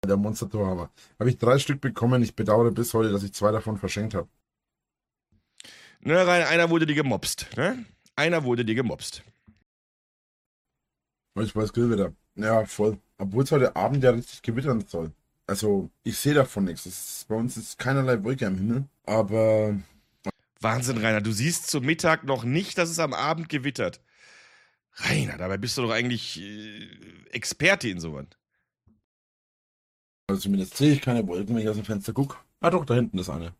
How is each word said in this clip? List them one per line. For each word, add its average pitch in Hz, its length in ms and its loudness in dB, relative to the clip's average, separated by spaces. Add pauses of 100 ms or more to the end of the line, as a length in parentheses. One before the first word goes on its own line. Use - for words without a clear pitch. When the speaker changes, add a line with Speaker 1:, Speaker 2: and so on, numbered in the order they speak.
Speaker 1:
Der 98 120 2
Monster-Torhammer. 98 720 -2 (280)
Hab 107 80 2
ich 127 120 2
drei 120 200 4
Stück 139 220 -2
bekommen. 123 420 2
Ich 107 120 -2
bedauere 110 380 4
bis 117 200 -2
heute, 110 200 2
dass 98 100 0
ich 101 100 -6
zwei 104 200 2
davon 107 260 -2
verschenkt 104 360 -4
hab. - 140 -4 (1700)
Speaker 2:
Ne, 175 240 4
Rainer, 175 220 6
einer 165 240 4
wurde 165 160 4
dir 151 80 0
gemobst, 135 640 -2
ne? 220 280 -2 (300)
Einer 160 300 2
wurde 123 200 2
dir 110 120 0
gemobst. - 480 -6 (2000)
Speaker 1:
Oh, 98 60 -6
ich 110 160 -2
weiß, 107 160 -2
grün 120 180 2
wieder. 98 240 0 (220)
Ja, 107 300 2
voll. 104 340 0 (180)
Obwohl's 101 320 0
heute 139 240 4
Abend 127 300 2
ja 127 80 8
richtig - 300 -4
gewittern 120 440 -2
soll. 82 240 -6 (380)
Also, 98 420 0 (140)
ich 98 120 -4
seh 147 180 2
davon 127 320 2
nichts. 85 200 -8
Es - 320 -12
ist, - 100 -18
bei 107 60 -2
uns 113 220 -4
ist - 240 -12
keinerlei 127 420 2
Wolke 127 240 -2
am 95 100 0
Himmel, 117 280 0 (220)
aber 110 680 2 (840)
Speaker 2:
Wahnsinn, 120 380 -2
Rainer. 107 220 2
Du 107 120 -2
siehst 139 360 -2
zum 135 160 -2
Mittag 160 380 2
noch 131 220 -2
nicht, 156 340 -2
dass 170 120 0
es 165 100 -4
am 147 120 0
Abend 156 360 -2
gewittert. 127 520 -4 (920)
Rainer, 123 440 -2
dabei 92 200 -4
bist 104 220 -6
du 131 40 -2
doch 113 80 0
eigentlich, 117 500 -2
äh, 104 880 -18
Experte 151 580 0
in 92 100 -4
sowas. 76 280 -10 (2000)
Speaker 1:
Also 98 140 -2
zumindest 98 340 -2
sehe 147 160 6
ich 139 80 2
keine 120 260 0
Wolken, 98 300 -4
wenn 110 60 0
ich 110 60 0
aus 107 80 -2
dem 104 80 -6
Fenster 107 280 -6
guck. 139 280 -2 (200)
Ah 170 100 4
doch, 170 140 0
da 127 100 0
hinten 120 240 0
ist 90 120 -6
eine. 82 300 -8